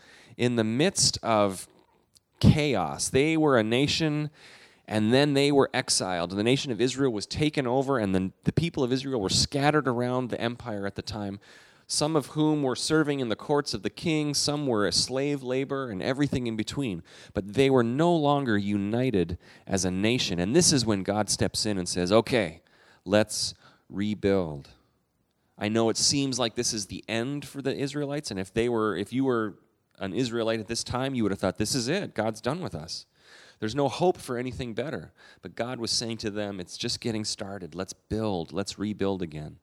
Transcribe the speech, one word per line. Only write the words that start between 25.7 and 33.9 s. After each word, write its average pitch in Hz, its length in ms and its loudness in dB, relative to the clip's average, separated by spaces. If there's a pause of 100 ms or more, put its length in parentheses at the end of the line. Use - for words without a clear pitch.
it - 80 -2
seems 135 400 0
like 117 160 -2
this - 180 -2
is 107 140 -6
the - 200 -12
end 131 400 -4
for 139 140 -12
the 131 160 -4
Israelites, 143 540 -4
and 95 100 -4
if 95 120 -8
they 117 180 2
were, 107 260 0
if 101 160 -6
you 135 140 0
were 110 320 0 (400)
an 95 160 -6
Israelite 113 460 0
at 98 80 -10
this 117 160 -6
time, 131 300 -4
you 120 80 0
would 98 100 2
have 98 60 -4
thought, 92 200 0
"This 107 160 0
is 117 120 -2
it. 170 280 -4
God's 110 260 -2
done 160 220 -4
with 127 120 -10
us. 80 300 -10 (560)
There's 110 140 -4
no 139 160 2